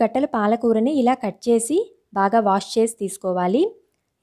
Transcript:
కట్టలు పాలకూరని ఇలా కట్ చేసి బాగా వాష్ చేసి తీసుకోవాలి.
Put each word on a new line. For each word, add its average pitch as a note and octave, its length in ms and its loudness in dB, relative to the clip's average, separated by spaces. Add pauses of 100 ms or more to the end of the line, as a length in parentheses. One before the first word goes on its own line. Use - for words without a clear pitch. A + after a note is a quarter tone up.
కట్టలు B3 340 0
పాలకూరని A3+ 680 0
ఇలా A#3+ 220 2
కట్ G3 240 -6
చేసి A#3 300 0 (420)
బాగా G3 200 2 (100)
వాష్ G3 240 0
చేసి A3+ 300 0
తీసుకోవాలి. F#3 600 -2 (600)